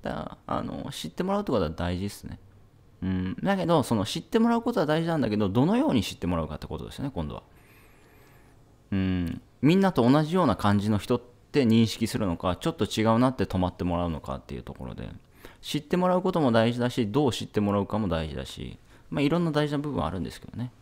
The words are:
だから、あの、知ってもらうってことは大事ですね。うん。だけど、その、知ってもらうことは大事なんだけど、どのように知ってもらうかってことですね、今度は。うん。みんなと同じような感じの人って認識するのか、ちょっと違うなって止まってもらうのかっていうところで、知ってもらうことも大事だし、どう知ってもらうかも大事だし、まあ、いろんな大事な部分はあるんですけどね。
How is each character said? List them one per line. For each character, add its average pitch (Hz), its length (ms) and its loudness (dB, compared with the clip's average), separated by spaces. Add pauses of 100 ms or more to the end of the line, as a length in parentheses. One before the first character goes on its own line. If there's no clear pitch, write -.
だ - 100 -8
か - 40 -8
ら、 - 300 -10
あ - 160 -4
の、 - 280 -8
知 - 180 -10
っ - 20 -8
て - 120 -8
も 190 100 -2
ら 202 60 0
う 208 40 -4
っ - 20 -8
て 165 80 -2
こ 117 60 2
と 87 60 2
は 78 60 -2
大 87 260 -4
事 90 60 -4
で 101 80 -4
す - 140 -16
ね。 - 140 -12 (640)
う 90 40 -4
ん。 92 360 -2
だ 196 140 2
け 180 80 -2
ど、 165 180 4
そ 120 120 0
の、 101 100 2
知 - 140 -6
っ - 40 -8
て - 160 0
も 233 100 4
ら 233 80 2
う 233 60 -2
こ 233 100 -2
と 190 80 0
は 151 60 2
大 156 160 2
事 165 60 -2
な 165 80 0
ん 147 40 0
だ 117 100 0
け 107 60 0
ど、 107 120 2
ど 117 160 4
の 202 120 2
よ 285 120 2
う - 60 0
に 104 80 2
知 - 140 -8
っ - 20 -20
て - 80 -6
も 87 100 0
ら 80 60 -2
う 80 60 -6
か 76 80 -10
っ - 20 -14
て - 80 -12
こ 76 120 -8
と 58 60 -10
で 55 80 -14
す - 80 -14
ね、 139 140 -6
今 78 120 -4
度 - 100 -10
は。 - 60 -14 (1500)
う 101 40 -2
ん。 92 440 -2 (220)
み 156 120 6
ん 190 60 4
な 190 120 4
と 120 160 4
同 147 140 6
じ 156 120 -2
よ 185 100 4
う - 20 4
な 104 100 2
感 104 220 4
じ 104 120 0
の 104 80 2
人 123 180 0
っ - 60 -4 (300)
て 139 120 4
認 113 220 6
識 110 200 -2
す 117 120 -4
る 107 80 0
の 85 100 0
か、 87 200 0
ち - 100 -6
ょ 160 40 2
っ 160 40 -8
と 107 100 0
違 110 200 0
う 113 140 6
な 127 120 4
っ 127 60 -8
て 98 80 0
止 - 120 -4
ま 90 120 2
っ - 40 -4
て - 120 -8
も 87 120 0
ら 87 100 0
う 85 40 -2
の 76 100 -6
か 67 160 -8
っ - 60 -12
て 69 120 -14
い 64 40 -10
う 60 40 -12
と 67 120 -14
こ 65 120 -12
ろ 58 80 -10
で、 - 140 -10 (520)
知 - 180 -6
っ - 40 -2
て - 140 -2
も 180 120 2
ら 180 80 4
う 180 60 0
こ 185 100 0
と 175 80 2
も 131 120 4
大 113 200 6
事 120 80 -4
だ 120 100 2
し、 110 200 0
ど 143 160 2
う 113 60 2
知 - 120 -6
っ - 40 -12
て - 120 -2
も 101 120 2
ら 101 80 2
う 95 60 -2
か - 120 -2
も 107 100 -2
大 80 200 -2
事 67 80 -8
だ 65 100 -8
し、 - 320 -12 (320)
ま 156 100 -4
あ、 - 20 2
い 143 60 2
ろ 160 100 2
ん 175 60 0
な 165 60 0
大 151 180 0
事 143 40 -4
な 147 60 -2
部 147 120 -6
分 120 100 -4
は 78 60 -2
あ 80 40 -2
る 92 100 -6
ん - 20 -4
で - 80 -6
す - 100 -16
け - 60 -16
ど - 100 -16
ね。 123 140 -6 (120)